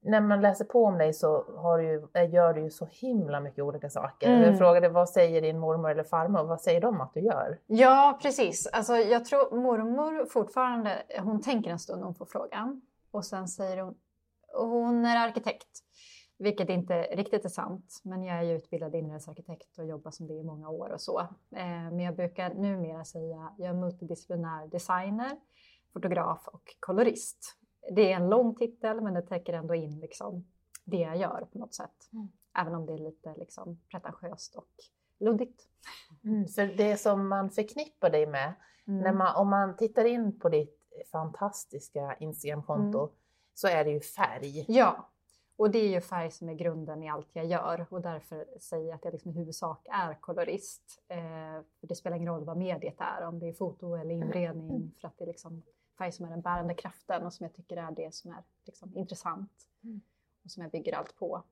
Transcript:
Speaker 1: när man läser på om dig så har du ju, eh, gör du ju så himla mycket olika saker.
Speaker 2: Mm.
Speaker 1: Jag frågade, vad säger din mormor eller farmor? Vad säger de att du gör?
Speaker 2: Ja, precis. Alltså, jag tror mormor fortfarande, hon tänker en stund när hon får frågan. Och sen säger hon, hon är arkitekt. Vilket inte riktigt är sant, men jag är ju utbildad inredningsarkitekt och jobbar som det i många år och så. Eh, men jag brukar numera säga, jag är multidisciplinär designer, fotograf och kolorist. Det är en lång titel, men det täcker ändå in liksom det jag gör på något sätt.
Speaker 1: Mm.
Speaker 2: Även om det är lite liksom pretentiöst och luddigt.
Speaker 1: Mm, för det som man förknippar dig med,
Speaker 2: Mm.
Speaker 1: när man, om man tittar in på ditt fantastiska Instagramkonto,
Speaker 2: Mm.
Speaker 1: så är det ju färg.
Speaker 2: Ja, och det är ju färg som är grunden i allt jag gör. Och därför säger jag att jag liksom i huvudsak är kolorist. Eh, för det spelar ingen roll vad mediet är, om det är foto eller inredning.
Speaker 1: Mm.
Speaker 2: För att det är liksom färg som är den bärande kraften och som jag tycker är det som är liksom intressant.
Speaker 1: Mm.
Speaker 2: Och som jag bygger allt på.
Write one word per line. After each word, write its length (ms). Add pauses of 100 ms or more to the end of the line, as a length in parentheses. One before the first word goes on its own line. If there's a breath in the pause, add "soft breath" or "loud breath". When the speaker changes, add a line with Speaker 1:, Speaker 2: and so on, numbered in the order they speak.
Speaker 1:
när 200
man 200
läser 240
på 200
om 140
dig 140
så 320 (120)
har 220
du 60
ju, 300
eh, 200
gör 200
du 80
ju 80
så 200
himla 500
mycket 240
olika 260
saker. 400
Speaker 2:
Mm. 120
Speaker 1:
Jag 160
frågade, 300
vad 200
säger 340
din 160
mormor 320
eller 140
farmor? 400
Vad 160
säger 200
de 200
att 140
du 60
gör? 460
Speaker 2:
Ja, 560
precis. 440
Alltså, 300
jag 280
tror 380
mormor 640
fortfarande, 760 (200)
hon 200
tänker 280
en 80
stund 200
när 80
hon 80
får 120
frågan. 560 (280)
Och 140
sen 240
säger 340
hon, 120 (600)
hon 500
är 240
arkitekt. 400 (680 soft breath)
Vilket 300
inte 340
riktigt 420
är 40
sant, 560
men 180
jag 160
är 40
ju 140
utbildad 380
inredningsarkitekt 840
och 80
jobbar 240
som 160
det 80
i 80
många 260
år 240
och 80
så. 200
Eh, 60 (400)
men 340
jag 160
brukar 380
numera 500
säga, 540
jag 100
är 60
multidisciplinär 920
designer, 640 (600 soft breath)
fotograf 560
och 320
kolorist. 760 (340)
Det 220
är 40
en 120
lång 260
titel, 460
men 140
det 80
täcker 300
ändå 220
in 260
liksom 460 (380)
det 120
jag 200
gör 360
på 60
något 160
sätt. 380
Speaker 1:
Mm. 160 (300)
Speaker 2:
Även 160
om 120
det 60
är 60
lite 380
liksom 440 (100)
pretentiöst 680
och 120 (520)
luddigt. 420 (640 loud breath)
Speaker 1:
Mm, 240
för 180
det 300
som 320
man 220
förknippar 600
dig 160
med, 260 (360 soft breath)
Speaker 2:
Mm. 120
Speaker 1:
när 120
man, 240
om 140
man 260
tittar 280
in 340
på 100
ditt 320 (320)
fantastiska 1080
Instagramkonto, 760
Speaker 2:
Mm. 120 (440)
Speaker 1:
så 140
är 160
det 60
ju 100
färg. 680
Speaker 2:
Ja, 400 (480)
och 140
det 80
är 100
ju 120
färg 300
som 180
är 60
grunden 480
i 60
allt 240
jag 140
gör. 440
Och 100
därför 460 (140)
säger 280
jag 60
att 100
jag 80
liksom 180
i 40
huvudsak 560
är 300
kolorist. 880
Eh, 80 (640)
för 60
det 80
spelar 220
ingen 180
roll 100
vad 120
mediet 420
är, 280
om 120
det 100
är 40
foto 420
eller 200
inredning. 560
Speaker 1:
Mm. 200 (100)
Speaker 2:
För 80
att 100
det 60
är 20
liksom 360 (360)
färg 140
som 140
är 40
den 100
bärande 340
kraften 520
och 60
som 120
jag 100
tycker 220
är 140
det 240
som 160
är 120 (240)
liksom 300
intressant. 560 (320)
Speaker 1:
Mm. 160 (440)
Speaker 2:
Och 60
som 120
jag 100
bygger 220
allt 220
på. 360